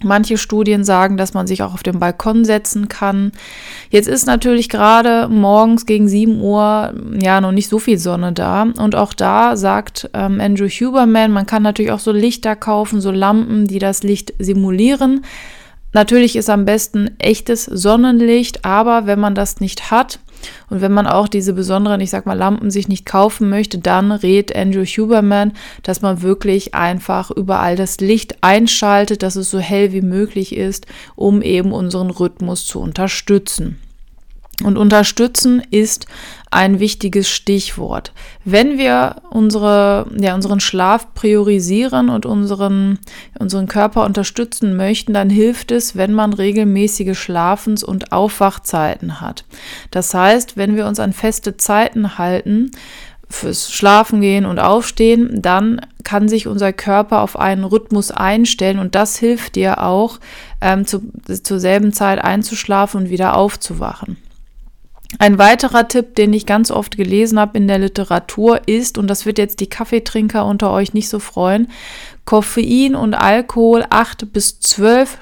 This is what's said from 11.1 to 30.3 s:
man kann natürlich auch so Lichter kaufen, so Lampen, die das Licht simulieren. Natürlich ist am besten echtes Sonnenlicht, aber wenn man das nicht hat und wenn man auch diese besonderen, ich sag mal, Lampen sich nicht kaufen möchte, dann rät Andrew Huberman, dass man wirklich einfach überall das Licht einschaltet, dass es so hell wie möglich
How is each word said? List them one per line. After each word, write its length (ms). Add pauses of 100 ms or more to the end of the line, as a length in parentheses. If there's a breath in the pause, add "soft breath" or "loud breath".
man 140
kann 180
natürlich 260
auch 80
so 140
Lichter 420
kaufen, 460
so 100
Lampen, 560
die 140
das 240
Licht 340
simulieren. 840 (720 loud breath)
Natürlich 420
ist 140
am 140
besten 540
echtes 460
Sonnenlicht, 1000
aber 420
wenn 120
man 160
das 240
nicht 320
hat 280 (500 loud breath)
und 140
wenn 100
man 140
auch 220
diese 260
besonderen, 480
ich 80
sag 160
mal, 100
Lampen 340
sich 180
nicht 180
kaufen 420
möchte, 300
dann 340
rät 420
Andrew 300
Huberman, 680 (280 loud breath)
dass 200
man 180
wirklich 540
einfach 560
überall 440
das 260
Licht 420
einschaltet, 800
dass 120
es 160
so 100
hell 340
wie 80
möglich 520